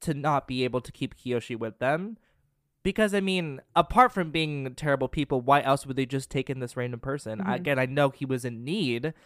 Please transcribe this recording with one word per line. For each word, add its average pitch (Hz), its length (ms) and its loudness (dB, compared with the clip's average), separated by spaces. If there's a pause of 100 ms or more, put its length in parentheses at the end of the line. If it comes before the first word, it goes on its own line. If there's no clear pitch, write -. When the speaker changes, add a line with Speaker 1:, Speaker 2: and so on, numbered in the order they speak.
Speaker 1:
to 160 120 -2
not 143 320 0
be 127 200 -2
able 123 160 -2
to - 100 -14
keep - 240 -8
Kyoshi 120 420 -4
with 113 220 -6
them. 170 380 -2 (640)
Because, 202 320 2
I 202 40 2
mean, 180 420 0 (140)
apart 208 360 6
from 170 180 -2
being 147 460 -2
terrible 135 320 2
people, 139 340 0
why 139 220 6
else 139 240 2
would 131 80 -6
they 131 100 0
just 131 240 -6
take 135 220 -4
in 131 80 -6
this 123 180 -8
random 123 220 -6
person? 131 400 -6
Speaker 2:
Mm-hmm. 98 100 -4
Speaker 1:
Again, 135 300 0
I 131 80 2
know 139 240 2
he - 140 -8
was 131 200 -2
in 117 180 -8
need, 147 520 -2 (100)